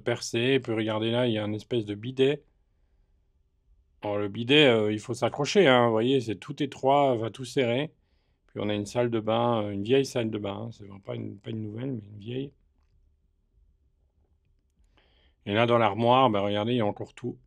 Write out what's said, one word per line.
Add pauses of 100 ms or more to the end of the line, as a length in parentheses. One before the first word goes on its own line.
percée.
Et
puis
regardez
là,
il
y
a
un
espèce
de
bidet. (1600)
Alors
le
bidet,
euh,
il
faut
s'accrocher,
hein,
vous
voyez,
c'est
tout
étroit,
va
tout
serré. (540)
Puis
on
a
une
salle
de
bain,
euh,
une
vieille
salle
de
bain,
hein,
c'est
vraiment
pas
une,
pas
une
nouvelle,
mais
une
vieille. (3000)
Et
là,
dans
l'armoire,
ben,
regardez,
il
y
a
encore
tout. (100)